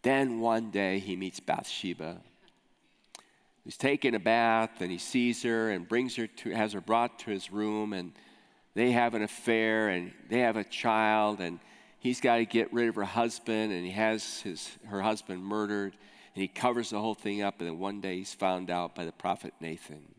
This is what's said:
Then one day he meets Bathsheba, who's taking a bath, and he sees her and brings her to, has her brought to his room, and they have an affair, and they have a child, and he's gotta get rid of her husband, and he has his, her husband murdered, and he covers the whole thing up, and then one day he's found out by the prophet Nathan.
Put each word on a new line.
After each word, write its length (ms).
Then 360
one 320
day 300
he 160
meets 240
Bathsheba, 800
who's 120
taking 380
a 60
bath, 600
and 120
he 60
sees 440
her 280
and 180
brings 260
her 140
to, 220
has 240
her 60
brought 400
to 120
his 180
room, 420
and 200
they 180
have 220
an 80
affair, 680
and 240
they 100
have 180
a 60
child, 760
and 180
he's 220
gotta 240
get 280
rid 160
of 60
her 80
husband, 680
and 120
he 60
has 520
his, 280
her 140
husband 420
murdered, 540
and 80
he 40
covers 440
the 100
whole 140
thing 280
up, 160
and 100
then 120
one 200
day 180
he's 160
found 360
out 240
by 100
the 60
prophet 480
Nathan. 600